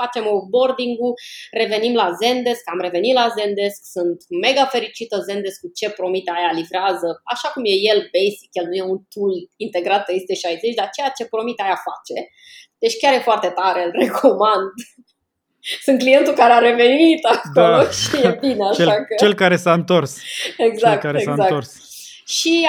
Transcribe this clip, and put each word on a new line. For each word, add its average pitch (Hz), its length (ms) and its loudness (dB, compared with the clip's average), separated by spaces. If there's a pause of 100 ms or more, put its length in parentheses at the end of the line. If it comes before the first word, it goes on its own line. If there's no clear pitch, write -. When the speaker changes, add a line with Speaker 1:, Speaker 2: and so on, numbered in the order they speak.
Speaker 1:
facem 240 240 -4
onboarding-ul, 240 880 0 (380)
revenim 220 420 -2
la 214 160 2 (120)
Zendesk.” 240 420 -2 (100)
Am 180 60 -4
revenit 180 340 -2
la 240 140 2 (100)
Zendesk, 202 420 -4 (160)
sunt 175 240 -4 (260)
mega 269 200 2
fericită, 226 540 -6 (100)
Zendesk 196 300 -8
cu 175 100 -14 (100)
ce 214 100 -4
promite 185 480 -6
aia 175 220 0
livrează, 175 600 -4 (120)
așa 240 200 -6
cum 269 120 -8
e 202 100 2 (160)
el 208 80 4 (160)
basic, 202 340 -2 (100)
el 175 60 -4
nu 175 100 -8
e 185 180 -4
un 196 60 -6 (140)
tool 202 200 -2 (320)
integrat 196 400 -2
trei 185 140 -2
sute 185 140 -6
șaizeci, 180 460 -4
dar 202 160 -2
ceea 240 220 -2
ce 226 160 -8
promite 226 300 -4
aia 185 160 -2 (100)
face. - 280 -12 (680)
Deci 226 180 2
chiar 277 120 4
e 247 160 0
foarte 208 200 2 (100)
tare, 180 260 0
îl 175 60 -4 (120)
recomand. 196 720 2
<laughs> - 1120 -16
Sunt 269 140 4
clientul 277 340 4
care 240 200 6
a 240 60 6
revenit 247 680 4
acolo 170 580 4
Speaker 2:
Da. - 60 -2
Speaker 1:
și - 260 -4
e 233 240 2
bine, 247 280 0
așa 208 80 0
Speaker 2:
Cel, 170 140 4
Speaker 1:
că 214 280 0
Speaker 2:
cel 208 160 4
care 185 220 2
s-a 170 180 2
întors. 170 440 0 (400)
Speaker 1:
Exact, 226 340 2 (100)
Speaker 2:
Cel 151 100 -4
care 143 120 -2
s-a 147 80 -4
Speaker 1:
exact. 190 180 2
Speaker 2:
întors. 143 220 -4 (540)
Speaker 1:
Și 330 440 0